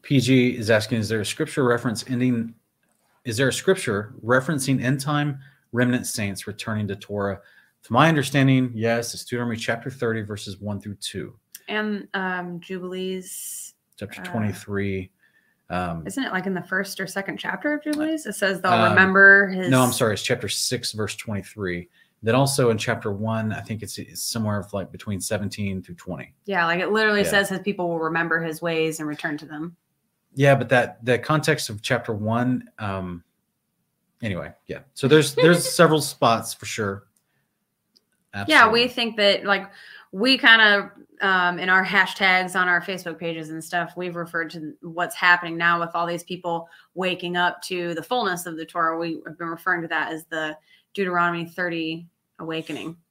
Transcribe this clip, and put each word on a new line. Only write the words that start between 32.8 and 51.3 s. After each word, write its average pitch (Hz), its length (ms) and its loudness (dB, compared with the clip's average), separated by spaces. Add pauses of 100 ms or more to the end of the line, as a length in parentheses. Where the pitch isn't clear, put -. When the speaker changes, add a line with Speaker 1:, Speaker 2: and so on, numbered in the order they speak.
Speaker 1:
anyway, 90 320 -6 (120)
yeah. 73 140 -10 (140)
So 135 160 0
there's, 151 260 6
there's 170 340 6
Speaker 2:
<laughs> - 60 -6
Speaker 1:
several 160 240 6
spots 117 540 0
for - 120 -14
sure. 101 380 -6 (1300)
Speaker 2:
Yeah, 101 120 -6
we 240 380 6
Speaker 1:
Absolutely. 247 40 0
Speaker 2:
think 226 300 -4
that, 202 260 4
like, 196 260 0 (440)
we 247 240 4
kinda, 214 520 8 (300)
um, 180 400 2
in 180 80 -2
our 185 160 4
hashtags 185 720 2
on 180 140 2
our 175 100 4
Facebook 175 400 -8
pages 165 300 -6
and 160 120 -10
stuff, 170 360 -4
we've 180 180 -6
referred 165 360 -6
to 156 280 -12
what's 170 360 -6
happening 175 420 2
now 170 240 2
with 170 140 -4
all 170 120 0
these 175 160 -4
people 170 460 -6 (240)
waking 180 420 -4
up 175 280 0
to 175 300 -6
the 160 80 -6
fullness 190 440 -2
of 170 100 -10
the 160 100 -10
Torah. 165 320 -2
We 165 300 -6
have 151 100 -16
been 165 120 -8
referring 170 320 -2
to 165 80 -8
that 160 240 -2
as 156 140 -10
the 156 300 -6 (360)
Deuteronomy 175 500 0